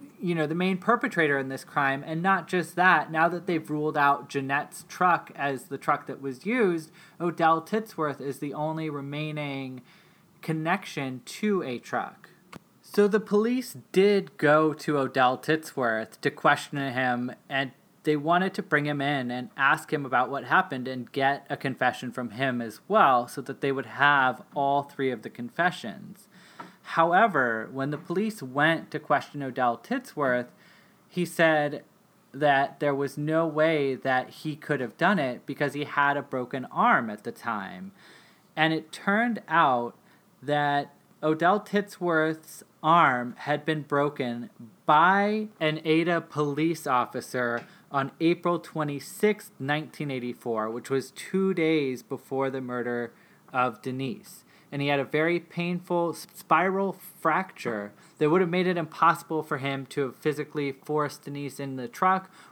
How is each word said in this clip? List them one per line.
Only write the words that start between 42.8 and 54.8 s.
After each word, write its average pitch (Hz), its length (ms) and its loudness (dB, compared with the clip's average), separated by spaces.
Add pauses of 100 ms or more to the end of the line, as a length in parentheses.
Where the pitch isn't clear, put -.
arm 139 560 4
had 147 260 -2
been 156 160 -2
broken 139 720 -2 (340)
by 202 640 4 (100)
an 156 280 0
Ada 165 340 2
police 151 640 -2
officer 123 800 -2 (260)
on 139 200 -2 (100)
April 175 380 2
twenty-sixth, 160 1000 -4
nineteen 147 520 -4
eighty-four, 120 580 -4
which 120 220 -8
was 135 220 -2
two 190 420 -2
days 156 480 0
before 135 480 -4
the 131 100 -6
murder 120 540 -4 (400)
of 123 260 0
Denise. 131 640 -8 (260)
And 143 120 -4